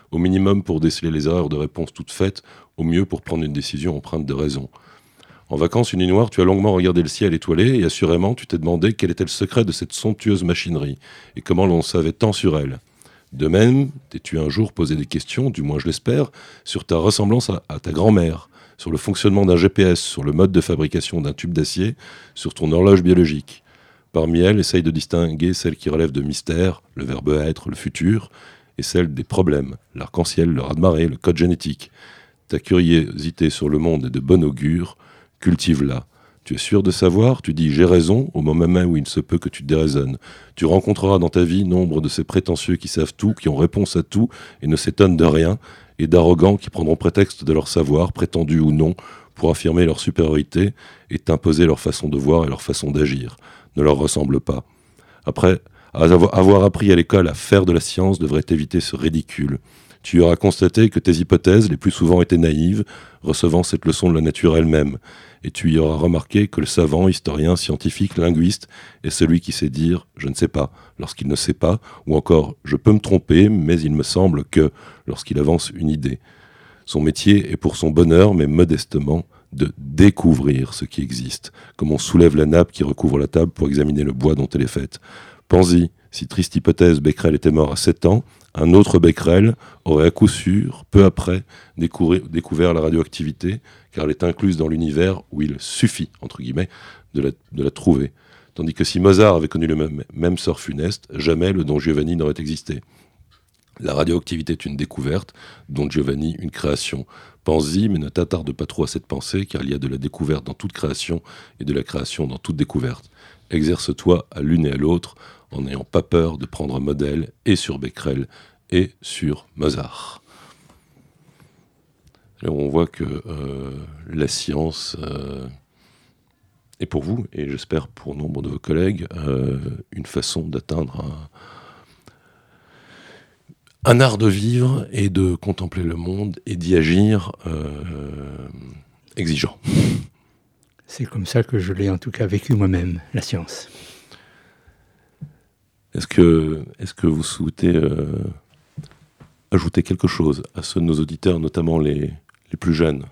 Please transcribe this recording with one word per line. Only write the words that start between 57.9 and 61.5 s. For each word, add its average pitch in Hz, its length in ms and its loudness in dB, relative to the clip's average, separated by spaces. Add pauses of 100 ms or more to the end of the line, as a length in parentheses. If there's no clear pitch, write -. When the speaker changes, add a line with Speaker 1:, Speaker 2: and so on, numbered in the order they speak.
Speaker 1:
devrait 76 300 0
éviter 80 300 0
ce - 160 -4
ridicule. 76 640 -4 (420)
Tu 85 200 4
auras 85 160 6
constaté 98 520 4
que - 100 -2
tes 85 180 2
hypothèses, 92 520 4